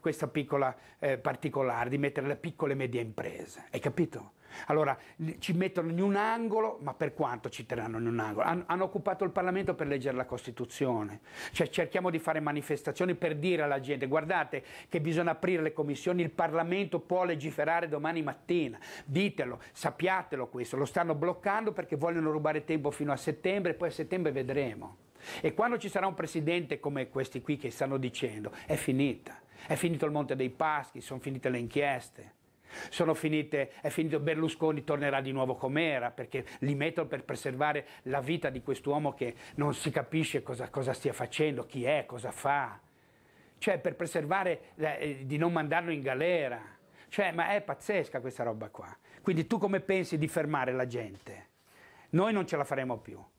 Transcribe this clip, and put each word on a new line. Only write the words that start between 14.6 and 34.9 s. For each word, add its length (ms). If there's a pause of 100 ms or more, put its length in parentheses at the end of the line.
che 120
bisogna 320
aprire 300
le 100
commissioni, 500
il 80
Parlamento 680
può 240
legiferare 640
domani 340
mattina." 560 (260)
Ditelo, 560 (120)
sappiatelo 720
questo, 300
lo 80
stanno 320
bloccando 560
perché 240
vogliono 340
rubare 340
tempo 280
fino 180
a 60
settembre, 560
e 20
poi 140
a 40
settembre 380
vedremo. 680 (420)
E 140
quando 240
ci 100
sarà 180
un 80
presidente 640
come 300
questi 320
qui 160
che 160
stanno 240
dicendo, 560 (140)
è 100
finita. 640 (260)
È 80
finito 300
il 80
Monte 240
dei 140
Paschi, 500
sono 180
finite 300
le 100
inchieste. 760 (580)
Sono 240
finite, 640
è 80
finito 320
Berlusconi, 640
tornerà 360